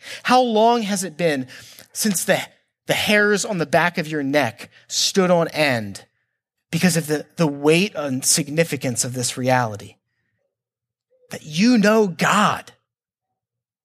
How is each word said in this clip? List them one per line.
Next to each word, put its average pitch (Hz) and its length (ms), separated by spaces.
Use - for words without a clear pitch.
How 254 180
long 233 400
has 196 240
it 151 140
been 147 280
since 208 320
the, 160 160
the 156 80
hairs 208 500
on 220 140
the 160 80
back 170 320
of 156 100
your 156 140
neck 135 480
stood - 440
on 170 180
end 120 580
because 170 260
of 156 100
the, 151 200
the 170 100
weight 151 480
and 139 300
significance 165 800
of 127 80
this 127 240
reality? 120 600
That - 120
you 190 320
know 214 300
God. 170 680